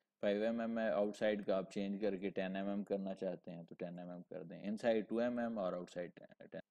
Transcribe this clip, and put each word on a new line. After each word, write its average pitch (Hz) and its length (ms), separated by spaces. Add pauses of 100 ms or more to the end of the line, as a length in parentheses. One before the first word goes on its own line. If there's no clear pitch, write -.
(220)
फ़ाइव 104 220
एम 117 180
एम 113 160
है। 110 140
आउटसाइड 104 520
का 98 120
आप 95 140
चेंज 101 300
करके 98 300
टेन 95 260
एम 98 140
एम 101 120
करना 98 320
चाहते 90 360
हैं 85 140
तो - 100
टेन 87 240
एम 90 120
एम 90 120
कर 85 220
दें। 85 180
इनसाइड 110 440
टू 113 140
एम 120 200
एम 117 180
और 90 160
आउटसाइड 87 360
टेन, - 420
टेन। 87 80 (100)